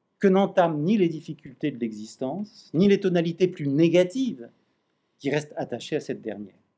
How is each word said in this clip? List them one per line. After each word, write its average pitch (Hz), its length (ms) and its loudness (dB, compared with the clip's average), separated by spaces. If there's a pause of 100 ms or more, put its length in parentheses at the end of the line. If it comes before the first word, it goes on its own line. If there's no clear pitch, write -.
(200)
que 202 80 4
n'entament 185 500 2
ni 185 200 2
les 175 100 4
difficultés 151 640 -8
de 123 80 -8
l'existence, 120 960 -8
ni 180 120 4
les 202 140 4
tonalités 175 480 0
plus 160 180 -6
négatives 175 840 2 (680)
qui - 120 -4
restent 147 260 -4
attachées 135 400 -6
à 135 40 -4
cette 123 220 -8
dernière. 101 320 -10 (240)